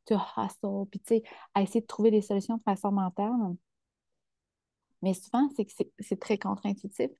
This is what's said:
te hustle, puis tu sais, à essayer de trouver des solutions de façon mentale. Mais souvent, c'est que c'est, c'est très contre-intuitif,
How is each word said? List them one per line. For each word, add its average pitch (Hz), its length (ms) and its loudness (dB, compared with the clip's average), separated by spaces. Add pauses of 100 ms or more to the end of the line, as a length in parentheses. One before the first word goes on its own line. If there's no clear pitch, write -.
te - 100 0
hustle, 196 760 -4
puis - 80 -8
tu - 180 2
sais, 220 60 0 (320)
à 202 60 4
essayer 208 200 2
de 220 60 -8
trouver 214 240 4
des 214 100 6
solutions 202 360 -2
de - 60 -10
façon 196 280 0
mentale. 196 400 0 (1700)
Mais 185 100 2
souvent, 247 420 0
c'est 208 100 0
que - 120 -12
c'est, - 220 -2
c'est 202 200 -4
très - 200 0
contre-intuitif, 196 800 -4